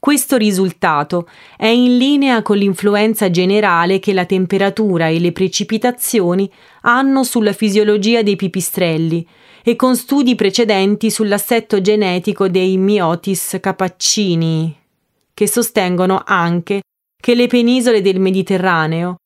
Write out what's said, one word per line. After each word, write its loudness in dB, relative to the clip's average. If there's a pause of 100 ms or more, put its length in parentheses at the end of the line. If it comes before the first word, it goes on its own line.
Questo 0
risultato -2 (280)
è -2
in 4
linea 2
con 0
l'influenza 0
generale 2
che -2
la 0
temperatura 0
e 0
le 0
precipitazioni -2 (300)
hanno 2
sulla 0
fisiologia 2
dei 2
pipistrelli -4 (380)
e 0
con 2
studi 0
precedenti 0
sull'assetto -2
genetico 0
dei 0
Myotis -2
capaccini, -2 (560)
che -2
sostengono 0
anche -2 (360)
che 0
le 2
penisole 2
del 0
Mediterraneo -2